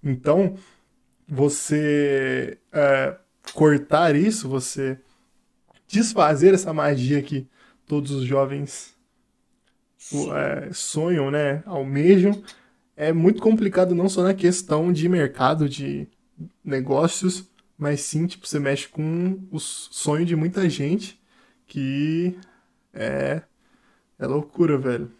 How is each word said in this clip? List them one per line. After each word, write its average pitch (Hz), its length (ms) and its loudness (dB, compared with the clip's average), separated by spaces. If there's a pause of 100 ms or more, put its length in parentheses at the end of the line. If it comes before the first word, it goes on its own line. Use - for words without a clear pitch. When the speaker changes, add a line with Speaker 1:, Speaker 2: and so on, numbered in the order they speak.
Speaker 1:
Então, 147 560 0 (680)
você, 143 1300 0 (160)
é, 139 460 2 (340)
cortar 151 640 4
isso, 196 320 0
você 131 500 -4 (880)
desfazer 185 680 4
essa 180 180 -2
magia 143 500 0
que 139 240 -8 (400)
todos 143 260 -4
os 135 120 -4
jovens, 139 720 -4 (1160)
o, 143 120 -4
Speaker 2:
Sim. - 80 -8
Speaker 1:
é, 143 400 -6
sonham, 156 580 -2
né, 147 360 -2
almejam, 180 760 4 (540)
é 151 160 0
muito 170 300 2
complicado 190 520 2
não 180 140 2
só 190 140 0
na 190 100 2
questão 175 600 0
de 160 160 0
mercado, 151 600 0
de 139 380 -8 (580)
negócios, 147 840 -2 (260)
mas 147 260 -2
sim, 156 240 -2
tipo, - 200 -10
você 147 140 -4
mexe 139 280 -2
com 175 600 -4
o 151 80 -8
sonho - 680 -4
de 170 120 0
muita 175 340 0
gente, 151 500 -4 (460)
que 156 720 -2 (540)
é, 139 500 -4 (720)
é 131 100 -8
loucura, 147 520 -4
velho. 123 420 -6